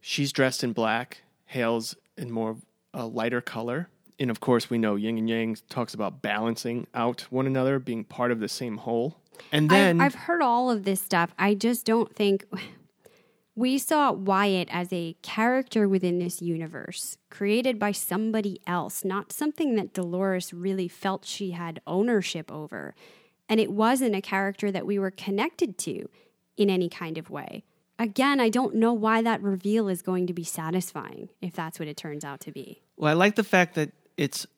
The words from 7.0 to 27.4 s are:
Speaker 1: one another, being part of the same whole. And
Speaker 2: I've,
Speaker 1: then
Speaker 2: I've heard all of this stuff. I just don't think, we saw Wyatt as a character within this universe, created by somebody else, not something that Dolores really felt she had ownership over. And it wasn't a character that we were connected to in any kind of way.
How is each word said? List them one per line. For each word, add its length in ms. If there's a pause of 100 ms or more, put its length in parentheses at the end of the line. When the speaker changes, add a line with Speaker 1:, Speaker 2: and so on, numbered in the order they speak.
Speaker 1:
one 160
another, 320
being 260
part 260
of 100
the 80
same 300
whole. 380 (340)
And 140
Speaker 2:
I've, 60
Speaker 1:
then 300
Speaker 2:
I've 140
heard 280
all 280
of 140
this 160
stuff. 380
I 160
just 320
don't 280
think, 300 (1080)
we 220
saw 360
Wyatt 580
as 220
a 280
character 680
within 320
this 220
universe, 800 (100)
created 500
by 140
somebody 760
else, 380
not 260
something 440
that 180
Dolores 640
really 340
felt 380
she 240
had 360
ownership 640
over. 440 (540)
And 120
it 120
wasn't 420
a 80
character 480
that 160
we 120
were 120
connected 680
to 300 (480)
in 140
any 180
kind 300
of 100
way. 360 (340)